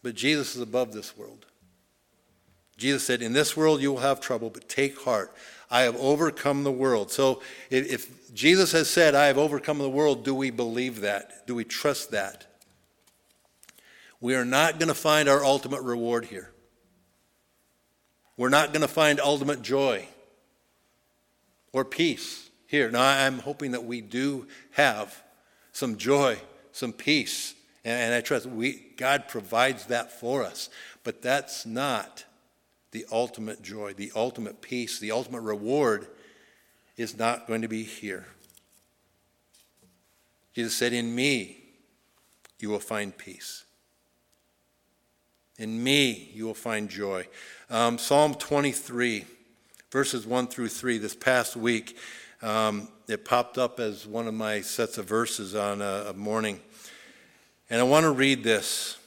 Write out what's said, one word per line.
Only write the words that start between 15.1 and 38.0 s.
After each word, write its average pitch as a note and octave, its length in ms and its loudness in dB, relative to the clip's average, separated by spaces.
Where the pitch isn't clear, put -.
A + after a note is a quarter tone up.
our C#3+ 160 6
ultimate C#3 380 2
reward A#2 460 -2
here. - 240 -14
We're B2 120 0
not D3 240 4
gonna D3+ 160 2
find D3 320 4
ultimate C#3 420 2
joy A#2+ 460 0
or C3 120 0
peace - 680 -2
here. C3+ 240 2
Now, A#2+ 120 4
I'm C3+ 360 4
hoping C#3+ 320 -6
that A#2+ 140 -6
we A#2+ 160 -6
do B2 480 -4
have G#2+ 500 0
some A#2+ 260 -6
joy, B2+ 420 2
some A#2+ 200 -6
peace, - 640 -2
and, A#2+ 160 -2
and A#2 140 2
I A#2+ 60 4
trust A#2 260 -2
we, B2 400 -4
God C3 320 0
provides A#2 580 0
that A#2+ 260 -2
for B2 320 -2
us. - 260 -10
But - 200 -8
that's C3+ 440 -2
not A#2+ 580 -4
the A2 220 -12
ultimate A2+ 500 -4
joy, G2+ 300 -12
the G2+ 220 -12
ultimate A2+ 460 -4
peace, B2 380 -8
the G#2+ 120 -8
ultimate A#2+ 300 -6
reward G#2+ 680 0
is A2+ 220 -6
not A#2 280 -2
going A2+ 160 -2
to A2+ 60 -6
be A2 140 -6
here. G2+ 440 -10